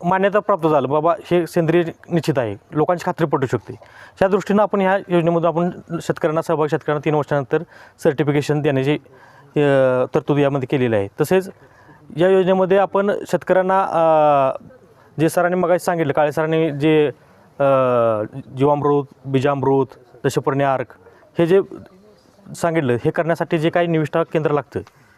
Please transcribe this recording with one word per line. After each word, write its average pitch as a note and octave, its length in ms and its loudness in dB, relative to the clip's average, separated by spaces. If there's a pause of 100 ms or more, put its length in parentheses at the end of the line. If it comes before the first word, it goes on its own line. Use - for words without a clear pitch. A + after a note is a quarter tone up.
मान्यता F#3+ 340 2
प्राप्त F3+ 300 0
झालं, C#3+ 200 2
बाबा D#3 260 2 (100)
हे F3 220 0
सेंद्रिय E3+ 360 0 (280)
निश्चित D#3 280 0
आहे, G#2+ 180 -4 (140)
लोकांची D#3 360 -2
खात्री E3+ 200 -2
पटू C#3+ 200 -2
शकते. - 280 -6 (440)
त्या F#3+ 100 2
दृष्टीनं G3 340 0
आपण G3+ 180 0
ह्या F#3+ 160 2
योजनेमधून E3+ 520 0
आपण E3+ 220 -2 (320)
शेतकऱ्यांना D#3+ 400 -2
सहभाग, D#3 280 -2
शेतकऱ्यांना D3 340 -4
तीन D#3 100 0
वर्षानंतर D3 480 -2 (400)
सर्टिफिकेशन D3 580 0
देण्याची, C#3 340 0 (600)
अ, C3+ 480 2 (100)
तरतूद D3 240 0
यामध्ये C#3 280 0
केलेली B2 300 0
आहे. G2 120 -2 (120)
तसेच F#3 300 0 (680)
या E3+ 120 2
योजनेमध्ये F#3+ 500 2
आपण G3 320 0 (180)
शेतकऱ्यांना, F#3 540 0
अ, D3+ 720 2 (640)
जे D#3+ 80 2
सरांनी F3 280 0
मगाशी F3+ 280 0
सांगितलं, E3 280 -2
काळे D3+ 200 0
सरांनी D#3+ 380 -2
जे, D3 400 2 (480)
अ, C#3+ 60 2 (920)
जीवामृत, C#3+ 480 2 (200)
बीजामृत, C3+ 600 0 (380)
दशपर्णी C#3 400 -2
अर्क C3 220 -2 (520)
हे E3+ 80 4
जे F#3 140 4 (960)
सांगितलं D#3+ 360 0
हे A#2+ 180 0
करण्यासाठी E3 480 -2
जे D#3 120 0
काही F3 160 0
निविष्ठा E3 360 -2
केंद्र D#3+ 280 -2
लागतं C#3+ 300 -4 (380)